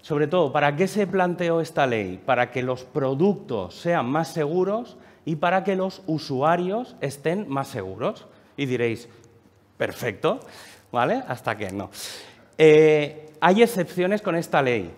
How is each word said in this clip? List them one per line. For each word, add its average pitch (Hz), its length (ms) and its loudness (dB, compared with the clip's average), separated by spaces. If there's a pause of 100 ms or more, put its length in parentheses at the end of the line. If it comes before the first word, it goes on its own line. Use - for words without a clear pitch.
Sobre 147 260 0
todo, 156 240 2
¿para 147 240 2
qué 185 120 2
se 202 200 0
planteó 180 540 0
esta 151 240 0
ley? 101 400 -2
Para 123 260 2
que 127 120 -4
los 127 200 -4
productos 135 920 -2
sean 165 320 -2
más 160 220 -2
seguros 185 680 -4 (280)
y 160 100 -4
para 180 280 0
que 190 120 -2
los 185 320 -4
usuarios 170 920 -2
estén 160 480 -4
más 139 200 -6
seguros. 104 580 -8 (320)
Y 143 80 -4
diréis, 117 420 -2 (720)
"Perfecto", 123 600 -4 (520)
¿vale? 147 360 0
Hasta 120 280 -4
que 104 160 -8
no. 95 200 -8 (640)
Eh, 151 720 6 (100)
hay 190 220 6
excepciones 196 600 0
con 170 120 -2
esta 165 260 0
ley 110 360 0